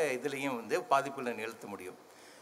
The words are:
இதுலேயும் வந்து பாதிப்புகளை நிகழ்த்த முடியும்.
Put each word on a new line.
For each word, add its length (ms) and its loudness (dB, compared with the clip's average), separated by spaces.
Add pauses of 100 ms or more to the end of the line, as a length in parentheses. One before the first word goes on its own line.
(120)
இதுலேயும் 440 0
வந்து 240 0
பாதிப்புகளை 540 2
நிகழ்த்த 320 -6
முடியும். 340 -10 (420)